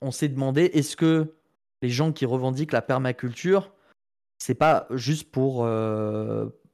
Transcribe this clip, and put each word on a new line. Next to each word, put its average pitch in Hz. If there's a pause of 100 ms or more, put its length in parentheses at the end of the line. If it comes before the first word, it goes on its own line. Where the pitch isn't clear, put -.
On 135
s'est 151
demandé, 135 (100)
est-ce 147
que 160 (480)
les 123
gens 147
qui 139
revendiquent 131
la 117
permaculture, 131 (680)
c'est -
pas 151
juste 131
pour, 131
euh, 110 (260)